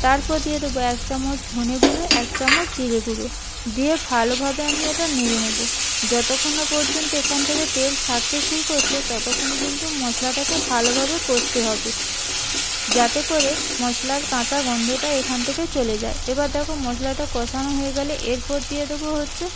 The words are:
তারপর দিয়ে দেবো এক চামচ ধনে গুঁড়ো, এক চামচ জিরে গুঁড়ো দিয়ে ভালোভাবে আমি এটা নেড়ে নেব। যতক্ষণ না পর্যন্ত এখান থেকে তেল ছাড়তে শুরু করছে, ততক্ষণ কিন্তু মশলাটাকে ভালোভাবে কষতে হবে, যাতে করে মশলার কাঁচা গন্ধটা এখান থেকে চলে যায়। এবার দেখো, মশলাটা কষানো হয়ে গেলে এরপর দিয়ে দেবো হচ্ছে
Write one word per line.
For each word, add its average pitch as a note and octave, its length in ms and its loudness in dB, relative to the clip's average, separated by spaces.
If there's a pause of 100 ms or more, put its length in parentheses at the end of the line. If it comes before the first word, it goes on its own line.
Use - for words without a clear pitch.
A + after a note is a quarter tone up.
তারপর C#4 420 2
দিয়ে D4+ 180 -2
দেবো C4+ 160 -2 (120)
এক A#3+ 160 -4
চামচ C4+ 320 -2 (140)
ধনে A#3+ 300 -2
গুঁড়ো, C#4+ 200 2 (180)
এক A#3+ 60 -4 (120)
চামচ C#4+ 360 2
জিরে A#3 300 0
গুঁড়ো A3 220 -4 (480)
দিয়ে C#4 180 2 (160)
ভালোভাবে B3+ 600 0
আমি D4 120 2 (100)
এটা E4 140 2 (100)
নেড়ে A#3 280 4
নেব। A3 140 2 (540)
যতক্ষণ C4 480 2
না D4+ 140 2
পর্যন্ত D4+ 380 2 (100)
এখান C#4+ 260 2
থেকে D4+ 180 4 (100)
তেল C4 160 4 (140)
ছাড়তে B3 320 0 (100)
শুরু D#4 220 0
করছে, C#4 260 2 (140)
ততক্ষণ A#3+ 420 0 (100)
কিন্তু C#4+ 240 0 (160)
মশলাটাকে B3+ 540 0 (160)
ভালোভাবে B3+ 460 2 (100)
কষতে B3 400 2
হবে, A3 220 0 (1040)
যাতে A#3+ 340 4
করে D4 220 2 (300)
মশলার B3+ 400 0 (100)
কাঁচা B3+ 260 0 (100)
গন্ধটা B3 420 0 (120)
এখান B3+ 260 -2
থেকে C#4 160 -4 (120)
চলে A#3 280 0
যায়। A3 140 -4 (140)
এবার C#4+ 240 -2
দেখো, D4+ 180 -4 (120)
মশলাটা C4+ 400 -4 (100)
কষানো C4 420 -4
হয়ে C#4 200 -2
গেলে C#4+ 160 -4 (180)
এরপর C#4 280 -2 (100)
দিয়ে C#4+ 220 -4
দেবো D4 160 -6 (120)
হচ্ছে D4 260 -6 (100)